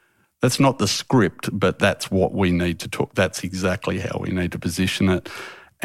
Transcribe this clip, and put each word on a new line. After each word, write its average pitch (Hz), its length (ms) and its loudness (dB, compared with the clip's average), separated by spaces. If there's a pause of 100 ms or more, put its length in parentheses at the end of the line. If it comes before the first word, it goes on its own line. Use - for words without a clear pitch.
(420)
"That's 127 180 2
not 135 180 4
the 104 100 0
script, - 640 0
but 95 280 0
that's - 320 0
what 95 220 2
we 92 180 2
need 87 280 0
to - 80 -12
talk, - 280 -6
that's 92 280 0
exactly 92 560 -2
how - 200 -4
we 90 100 -4
need 90 220 -2
to - 80 -8
position 92 500 0
it." 90 200 0 (560)